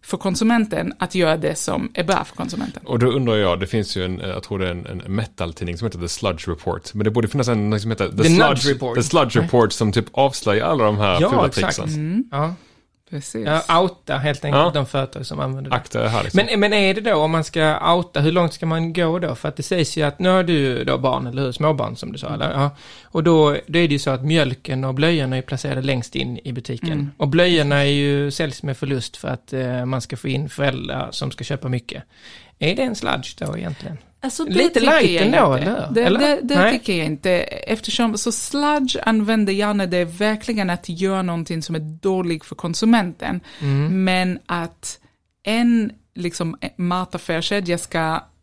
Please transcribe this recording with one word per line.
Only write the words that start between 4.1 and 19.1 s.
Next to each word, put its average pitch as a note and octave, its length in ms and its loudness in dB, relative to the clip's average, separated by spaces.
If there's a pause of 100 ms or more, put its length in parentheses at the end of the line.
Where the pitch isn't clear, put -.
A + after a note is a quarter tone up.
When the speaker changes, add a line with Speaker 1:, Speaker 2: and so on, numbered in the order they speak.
Speaker 2:
jag F#2 240 -6
tror G2+ 160 -6
det F#2 80 0
är F2+ 40 -2
en, F2 160 -8
en F#2 120 -8 (160)
metal-tidning F2 640 -6
som A2+ 80 -4
heter E2+ 120 -6
The G2 100 -6
Sludge F#2 400 -4
Report. F2 460 -6
Men G2+ 100 -2
det G#2+ 60 4
borde A2+ 180 0
finnas B2+ 200 0
en G#2+ 320 0
som A2 100 -4
heter G2+ 180 -2
The - 80 -6
Speaker 3:
The D3 80 4
Speaker 2:
Sludge, E3+ 240 8
Speaker 3:
Nudge C3+ 180 2
Report. B2+ 300 -2
Speaker 2:
The B2+ 60 2
Sludge C#3 340 2
Speaker 3:
Nej. G#2+ 80 4
Speaker 2:
Report A2+ 280 4
som G#2+ 200 0
typ A2 200 0
avslöjar B2+ 540 2
alla D3+ 180 2
de G#2+ 140 2
här G2+ 220 4
Speaker 3:
Ja, E3+ 100 4
Speaker 2:
fula E3 160 4
Speaker 3:
exakt. - 300 0
Speaker 2:
tricksen. - 120 -4 (100)
Speaker 1:
Mm. F3 340 -2
Speaker 3:
Ja. D3+ 220 -2 (560)
Speaker 1:
Precis. C#3 360 -8 (220)
Speaker 3:
Ja, E3+ 120 4
outa F3+ 360 -2
helt C#3+ 280 -2
enkelt C#3+ 200 4
Speaker 2:
Ja. F3 100 2
Speaker 3:
de C#3 120 0
företag C3+ 400 -4
som D3+ 140 -8
använder C3+ 300 -6
det. B2+ 60 0
Speaker 2:
Akta A#2 260 -4
det A2+ 60 0
här, A2 140 0
liksom. G3 280 2
Speaker 3:
Men, G#3+ 100 0
men G#3 120 2
är G3 220 4
det A3 60 -4
då, G#3+ 140 0
om D#3 160 2
man D#3+ 140 0
ska D#3 500 2
outa, F3 260 -2
hur D#3 120 4
långt F3 200 2
ska - 140 -6
man E3 260 0
gå E3 260 0